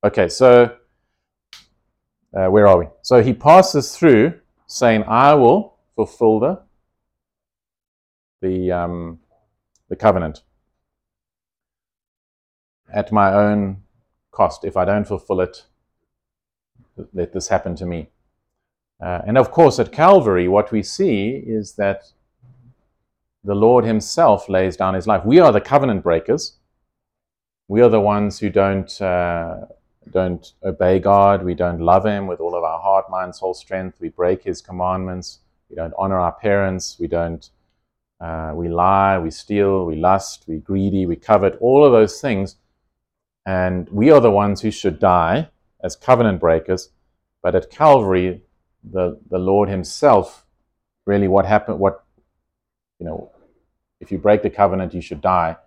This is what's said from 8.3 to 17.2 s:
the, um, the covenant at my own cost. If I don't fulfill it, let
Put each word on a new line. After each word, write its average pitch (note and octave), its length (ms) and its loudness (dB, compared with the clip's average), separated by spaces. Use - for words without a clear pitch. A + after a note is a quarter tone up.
the, F#2 300 -4
um, F2 480 -8
the - 80 -10
covenant F#2 460 0
at G2+ 180 -6
my G2+ 220 2
own G2+ 500 0
cost. - 340 -4
If F#2+ 120 -8
I F2+ 80 -2
don't G2+ 220 -2
fulfill F#2+ 340 -6
it, - 240 -8
let F2 180 -8